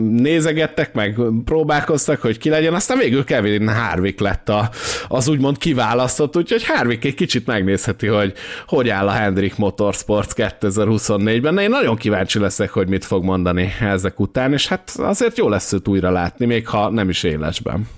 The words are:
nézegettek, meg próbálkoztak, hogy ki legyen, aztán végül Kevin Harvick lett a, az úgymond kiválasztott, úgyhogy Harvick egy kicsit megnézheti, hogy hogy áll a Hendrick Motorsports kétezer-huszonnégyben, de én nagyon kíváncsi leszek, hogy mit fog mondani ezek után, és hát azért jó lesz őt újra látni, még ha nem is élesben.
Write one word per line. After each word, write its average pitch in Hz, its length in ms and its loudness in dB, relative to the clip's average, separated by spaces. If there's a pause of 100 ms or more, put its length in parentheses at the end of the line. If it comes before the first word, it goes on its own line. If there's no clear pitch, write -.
(160)
nézegettek, 156 760 2
meg 104 260 -2 (260)
próbálkoztak, 151 760 0
hogy 110 180 0
ki - 100 -2
legyen, 156 260 2
aztán 254 240 0
végül 139 260 2
Kevin 107 440 0
Harvick 98 520 0
lett 98 280 -2
a, 107 220 0 (380)
az 127 200 -2
úgymond 139 300 2
kiválasztott, 123 800 0
úgyhogy 226 300 0
Harvick 120 380 0
egy 135 100 -2
kicsit 123 320 -2
megnézheti, 98 380 0 (220)
hogy 104 260 2 (340)
hogy 131 220 2
áll 98 200 2
a - 20 2
Hendrick 98 480 0
Motorsports 101 720 0
kétezer-huszonnégyben, 110 1200 0
de 202 80 2
én 202 80 2
nagyon 202 260 2
kíváncsi 104 420 0
leszek, 101 320 0
hogy 98 180 0
mit 95 160 0
fog 92 200 0
mondani 90 560 0
ezek 98 400 0
után, 127 320 0
és 143 160 0
hát - 280 -6
azért 226 420 0
jó 185 100 2
lesz 101 240 0
őt 98 160 -2
újra 92 220 2
látni, 90 360 0
még 113 200 0
ha 104 240 0
nem 104 180 0
is 87 140 -2
élesben. 82 760 -2